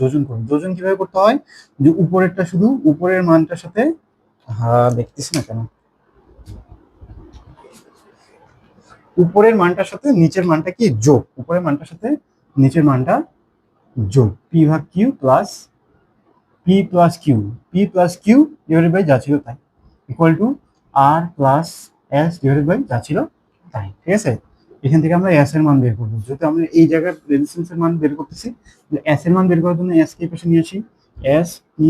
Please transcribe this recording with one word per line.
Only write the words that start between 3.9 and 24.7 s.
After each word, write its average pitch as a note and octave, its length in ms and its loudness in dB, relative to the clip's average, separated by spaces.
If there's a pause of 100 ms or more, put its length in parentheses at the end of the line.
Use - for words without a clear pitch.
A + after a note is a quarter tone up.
হ্যাঁ, A#2+ 400 0 (100)
দেখতেছি A#2+ 380 -10
না C#3 100 -2
কেন, A2 120 -10 (3750)
উপরের G#3 360 4
মানটার F3+ 320 -2
সাথে - 160 -6 (140)
নিচের E3 280 2
মানটা D#3+ 280 -2
কি? A#3+ 60 0 (220)
যোগ। C#3 160 4 (180)
উপরের E3+ 260 -4
মানটার C#3+ 260 -4
সাথে G#3 160 -10 (480)
নিচের C3+ 340 2
মানটা C3 240 0 (840)
যোগ। A2+ 320 2 (220)
পি E3 100 2 (100)
ভাগ D#3+ 120 -2 (100)
কিউ G#3 160 0 (120)
প্লাস D3+ 280 2 (1160)
পি F#3 100 4 (140)
প্লাস E3+ 220 4 (120)
কিউ, C3 140 2 (320)
পি F3 100 -2 (120)
প্লাস F3 200 0 (120)
কিউ A#3 140 4 (300)
divided E3 260 2
by F#3+ 160 2
যা C3+ 140 6
ছিল C#3+ 100 -2 (100)
তাই, B2 120 -14 (540)
equal E3 300 2
to G#3 60 2 (480)
আর C#3+ 280 2 (140)
প্লাস C#3+ 300 0 (540)
এস E3 120 -2 (100)
divided C#3 260 0
by G3 100 0 (120)
যা A#2+ 160 -4
ছিল D3+ 120 -4 (540)
তাই, G#2 140 -8 (160)
ঠিক F3 160 -2
আছে? F3+ 140 -2 (520)